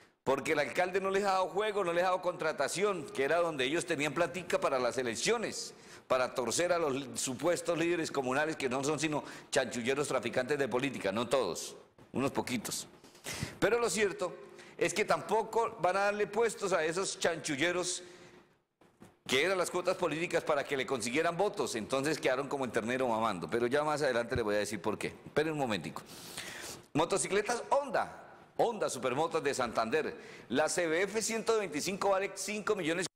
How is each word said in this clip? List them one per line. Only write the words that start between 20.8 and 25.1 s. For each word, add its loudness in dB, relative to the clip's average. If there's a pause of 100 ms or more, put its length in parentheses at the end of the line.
consiguieran 0
votos, -2
entonces 0
quedaron 0
como -2
el -6
ternero 0
mamando, 0
pero 2
ya 2
más 0
adelante 2
les 0
voy 2
a 4
decir -2
por -2
qué. -4 (120)